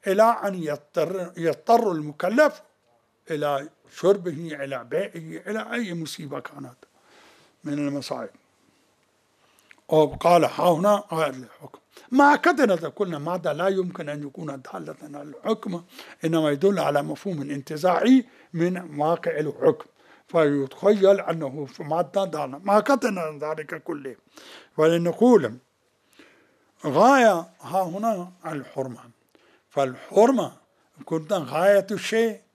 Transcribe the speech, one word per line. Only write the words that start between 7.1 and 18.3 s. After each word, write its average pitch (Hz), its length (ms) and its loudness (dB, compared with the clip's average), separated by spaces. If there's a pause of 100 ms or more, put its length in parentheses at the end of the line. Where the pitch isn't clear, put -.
من 147 80 -8
المصائب. 143 580 -6 (1600)
أو 156 140 6
قال: 165 380 4
"ها 170 280 2
هنا 202 400 2
غير 160 160 0
الحكم". 131 500 -16 (340)
مع 285 220 6
قطع 302 300 2
النظر 165 240 0
قلنا 170 300 -6
ماذا 170 340 -4
لا 165 160 -2
يمكن 180 400 -4
أن 147 140 -10
يكون 147 240 -12
دالة 151 560 -14
على 147 200 -16
الحكم، 175 600 -6 (420)
إنما 160 260 2
يدل 175 280 2
على 147 240 0
مفهوم 156 400 -8
انتزاعي 160 840 2 (260)